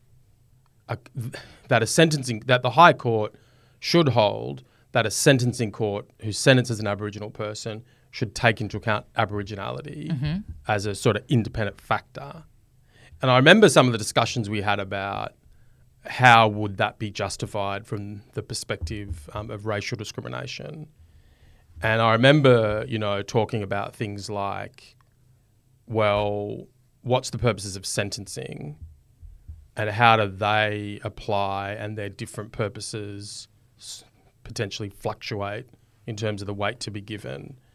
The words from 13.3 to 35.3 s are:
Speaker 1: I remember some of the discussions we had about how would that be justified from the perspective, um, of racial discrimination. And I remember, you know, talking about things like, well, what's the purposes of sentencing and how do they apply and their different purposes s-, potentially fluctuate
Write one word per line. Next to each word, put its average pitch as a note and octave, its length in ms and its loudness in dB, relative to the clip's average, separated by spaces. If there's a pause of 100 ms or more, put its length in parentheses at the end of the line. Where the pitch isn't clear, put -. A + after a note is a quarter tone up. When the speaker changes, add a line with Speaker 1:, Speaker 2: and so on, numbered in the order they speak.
Speaker 1:
I B2+ 60 8
remember F3 320 8
some C3+ 160 6
of B2 80 2
the A2+ 40 -2
discussions A2 520 -2
we G#2+ 120 -4
had G2+ 180 0
about G2+ 540 -6 (720)
how A#2 420 8
would G#2 300 -4
that G#2 220 -2
be G#2+ 120 -6
justified G2+ 760 -6
from G#2 380 -10 (100)
the G#2+ 100 -6
perspective, - 880 -10
um, G#2+ 180 -8
of G#2 140 -10
racial G2+ 320 -4
discrimination. - 880 -10 (960)
And A2 200 2
I A2+ 100 6
remember, A#2 760 6
you A2 120 -4
know, G2+ 220 -2
talking G#2+ 420 -2
about G2 320 -6
things G2+ 340 -8
like, G2+ 640 -8 (920)
well, G#2 800 -2 (360)
what's B2+ 260 0
the A#2+ 80 -6
purposes G2+ 380 -2
of F#2+ 100 -12
sentencing - 920 -8 (1000)
and G#2+ 140 -4
how A2+ 260 6
do G#2 100 2
they G#2 760 -2
apply G2+ 680 -4
and G#2+ 260 -10
their G2+ 120 -8
different G#2+ 420 -12
purposes G#2 960 -10 (300)
s-, - 260 -18 (400)
potentially G#2 460 -8
fluctuate G#2 800 -8 (400)